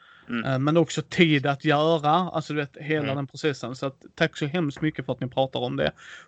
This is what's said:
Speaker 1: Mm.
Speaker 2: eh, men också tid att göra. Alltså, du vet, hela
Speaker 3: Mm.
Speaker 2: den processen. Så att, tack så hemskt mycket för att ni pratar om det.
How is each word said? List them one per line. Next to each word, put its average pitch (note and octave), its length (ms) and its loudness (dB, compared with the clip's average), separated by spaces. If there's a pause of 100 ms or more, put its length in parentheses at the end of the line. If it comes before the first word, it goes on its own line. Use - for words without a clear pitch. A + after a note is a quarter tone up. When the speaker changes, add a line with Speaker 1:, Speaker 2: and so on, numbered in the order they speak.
(280)
Speaker 1:
Mm. A#2 160 -4
Speaker 2:
eh, C3 140 0
men D3+ 180 2
också D#3+ 260 2
tid D3+ 440 4
att C#3 180 -2
göra. D3+ 460 2
Alltså, E3 420 0
du D3+ 80 -4
vet, C#3+ 160 -8
hela D3+ 280 -2
Speaker 3:
Mm. C3+ 120 -2
Speaker 2:
den C#3 100 -4
processen. C3 500 -4
Så C#3 100 -6
att, - 160 -10 (120)
tack - 220 0
så D3+ 100 -4
hemskt D3 340 -2
mycket D#3 260 -4
för C3 60 0
att - 80 -6
ni B2+ 100 -4
pratar C3 300 0
om C3 160 -2
det. D3 160 0 (360)